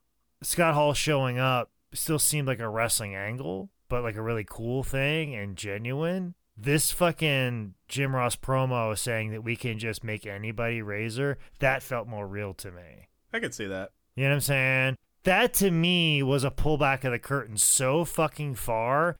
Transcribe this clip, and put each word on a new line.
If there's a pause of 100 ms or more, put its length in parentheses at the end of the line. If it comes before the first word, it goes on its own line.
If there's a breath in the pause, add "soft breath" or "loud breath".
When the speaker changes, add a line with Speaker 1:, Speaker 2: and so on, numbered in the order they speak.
(420)
Speaker 1:
Scott
Hall
showing
up (220)
still
seemed
like
a
wrestling
angle, (200)
but,
like,
a
really
cool
thing
and
genuine. (280)
This
fucking (160)
Jim
Ross
promo
saying
that
we
can
just
make
anybody
Razor, (220 soft breath)
that
felt
more
real
to
me. (240)
Speaker 2:
I
could
see
that. (220)
Speaker 1:
You
know
what
I'm
saying? (280)
That
to
me
was
a
pullback
of
the
curtain
so
fucking
far